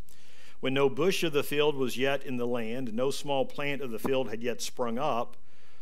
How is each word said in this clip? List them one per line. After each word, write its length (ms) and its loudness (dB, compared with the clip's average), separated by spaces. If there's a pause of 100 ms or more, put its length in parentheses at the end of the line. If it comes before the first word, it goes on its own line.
(580)
When 160 0
no 140 4
bush 340 2
of 100 2
the 120 2
field 320 2
was 200 0
yet 280 2
in 140 -2
the 80 0
land, 460 -2
no 200 2
small 320 0
plant 380 -2
of 100 -4
the 80 -2
field 300 2
had 120 -2
yet 180 0
sprung 380 -2
up, 380 0 (440)